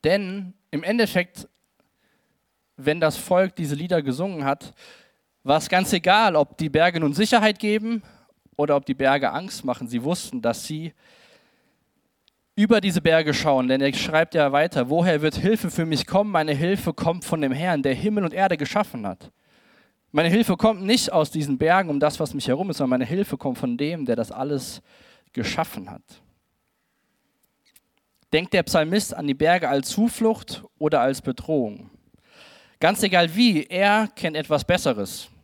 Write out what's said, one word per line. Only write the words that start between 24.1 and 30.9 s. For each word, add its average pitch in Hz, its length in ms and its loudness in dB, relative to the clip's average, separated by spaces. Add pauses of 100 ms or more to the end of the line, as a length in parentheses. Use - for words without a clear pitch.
das 110 160 -6
alles 135 500 -8 (520)
geschaffen 113 580 -6
hat. - 120 -18 (2250)
Denkt 170 220 0
der 175 100 2
Psalmist 170 500 0
an 147 140 -6
die 139 60 0
Berge 160 340 2
als 135 220 -2
Zuflucht - 720 -2 (140)
oder 151 240 2